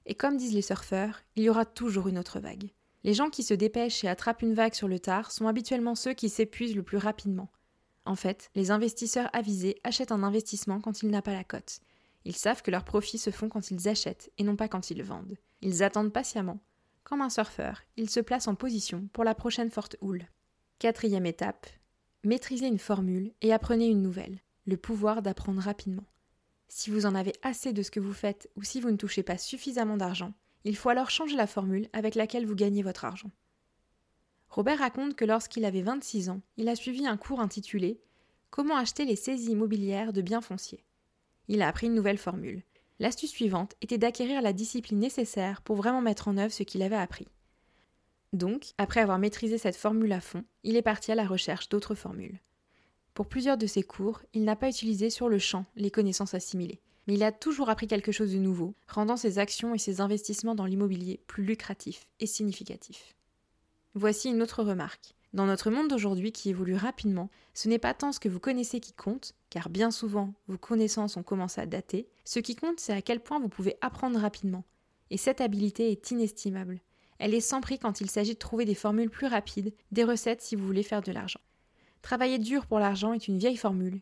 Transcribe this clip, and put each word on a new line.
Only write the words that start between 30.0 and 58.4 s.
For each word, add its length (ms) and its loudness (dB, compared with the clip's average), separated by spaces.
il 120 0
faut 140 2
alors 220 4
changer 240 0
la 100 4
formule 480 0
avec 220 0
laquelle 320 0
vous 80 0
gagnez 260 4
votre 240 -4
argent. 240 -8
Robert 300 2
raconte 360 0
que 80 0
lorsqu'il 420 2
avait 180 0
vingt-six 480 -2
ans, 100 -6
il 100 0
a 80 2
suivi 300 -4
un 100 0
cours 260 -4
intitulé « 600 -2
Comment 260 0
acheter 300 0
les 100 4
saisies 360 -2
immobilières 640 0
de 100 0
biens 180 0
fonciers ». 420 -10
Il 140 2
a 60 4
appris 180 0
une 100 4
nouvelle 220 4
formule. 460 -6
L'astuce 320 0
suivante 520 0
était 180 0
d'acquérir 420 2
la 100 4
discipline 480 -2
nécessaire 640 0
pour 140 -2
vraiment 260 2
mettre 260 0
en 100 2
œuvre 140 2
ce 120 -4
qu'il 180 -4
avait 140 0
appris. 320 -4
Donc, 480 -2
après 220 2
avoir 180 4
maîtrisé 400 0
cette 160 0
formule 360 2
à 100 0
fond, 220 -10
il 120 2
est 60 6
parti 300 0
à 40 4
la 120 2
recherche 420 -2
d'autres 240 0
formules. 460 -10
Pour 140 -4
plusieurs 320 2
de 80 2
ses 160 2
cours, 400 -4
il 100 2
n'a 120 4
pas 140 2
utilisé 420 0
sur 180 0
le 80 6
champ 280 0
les 160 0
connaissances 420 2
assimilées, 480 -4
mais 80 2
il 80 4
a 100 6
toujours 380 0
appris 160 2
quelque 260 0
chose 220 2
de 60 2
nouveau, 340 2